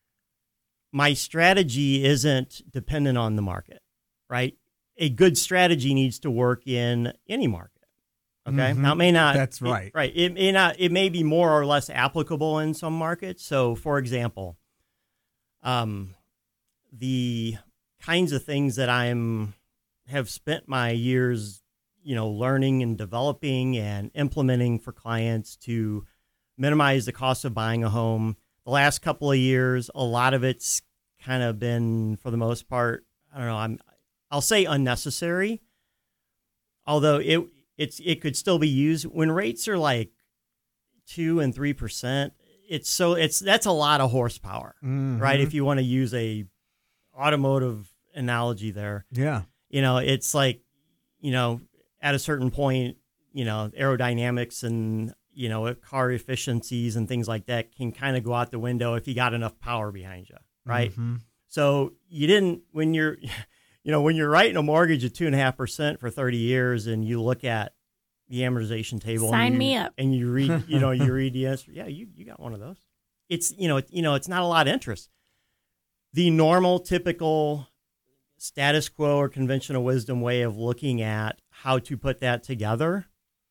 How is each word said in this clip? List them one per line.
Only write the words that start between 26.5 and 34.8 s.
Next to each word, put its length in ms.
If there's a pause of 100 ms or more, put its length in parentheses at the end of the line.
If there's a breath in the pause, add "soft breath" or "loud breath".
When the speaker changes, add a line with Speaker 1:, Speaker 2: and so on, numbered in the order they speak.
Speaker 1:
minimize 480
the 80
cost 320
of 80
buying 320
a 40
home. 460 (300)
The 60
last 280
couple 320
of 60
years, 580
a 80
lot 300
of 100
it's 380 (420)
kind 180
of 180
been, 580
for 140
the 60
most 300
part, 380 (280)
I 40
don't 100
know, 80
I'm, 240 (500)
I'll 120
say 240
unnecessary, 960 (1200)